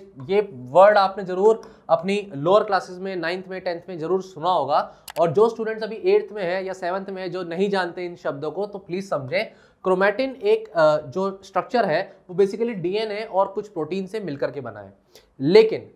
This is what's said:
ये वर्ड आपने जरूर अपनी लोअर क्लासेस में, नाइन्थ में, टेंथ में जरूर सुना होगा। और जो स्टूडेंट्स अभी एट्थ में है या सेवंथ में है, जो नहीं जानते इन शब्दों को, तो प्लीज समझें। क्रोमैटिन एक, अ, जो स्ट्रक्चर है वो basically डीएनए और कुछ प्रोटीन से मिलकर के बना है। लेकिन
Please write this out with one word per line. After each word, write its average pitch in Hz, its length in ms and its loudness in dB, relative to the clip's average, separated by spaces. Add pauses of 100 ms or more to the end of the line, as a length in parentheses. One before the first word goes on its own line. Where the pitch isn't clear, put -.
(300)
ये 196 240 2
वर्ड 156 440 6
आपने 196 260 2
जरूर 190 380 2 (280)
अपनी 190 460 0
लोअर 180 280 4
क्लासेस 185 340 -2
में, 190 180 -8
नाइन्थ 180 320 -6
में, 185 140 -10
टेंथ 175 280 -4
में 180 100 -10
जरूर 170 220 0
सुना 175 280 -6
होगा। 151 460 0 (240)
और 170 120 2
जो 214 180 6
स्टूडेंट्स 220 340 -6
अभी 220 120 -8
एट्थ 202 380 2
में 208 100 -6
है 185 220 -2
या 185 80 -6
सेवंथ 185 320 -6
में 190 160 -10
है, 185 80 -8
जो 185 140 -6
नहीं 175 260 -2
जानते 180 360 -2
इन 175 100 -10
शब्दों 151 360 -6
को, 185 140 -6
तो 202 140 -10
प्लीज 185 300 -8
समझें। 160 360 -4 (380)
क्रोमैटिन 202 520 2
एक, 214 340 0
अ, 156 280 4
जो 185 460 -6
स्ट्रक्चर 202 420 0
है 175 320 -2 (120)
वो 185 140 2
basically 233 300 0
डीएनए 208 500 -4
और 196 240 2
कुछ 202 200 -8
प्रोटीन 180 400 -6
से 220 120 -8
मिलकर 147 320 -4
के 139 100 -10
बना 110 180 -12
है। 98 140 -16 (460)
लेकिन 180 560 4